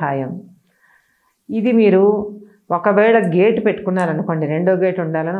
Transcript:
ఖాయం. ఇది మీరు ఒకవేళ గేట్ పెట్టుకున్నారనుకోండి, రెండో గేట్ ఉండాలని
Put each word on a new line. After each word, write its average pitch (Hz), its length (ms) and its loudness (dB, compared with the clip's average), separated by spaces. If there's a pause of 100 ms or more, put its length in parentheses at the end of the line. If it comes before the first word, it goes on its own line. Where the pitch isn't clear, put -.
ఖాయం. 139 320 -6 (1300)
ఇది 240 120 0 (100)
మీరు 190 200 4 (760)
ఒకవేళ 208 400 2 (200)
గేట్ 220 280 2
పెట్టుకున్నారనుకోండి, 170 880 -2
రెండో 180 200 0 (100)
గేట్ 185 220 -2
ఉండాలని 160 360 -4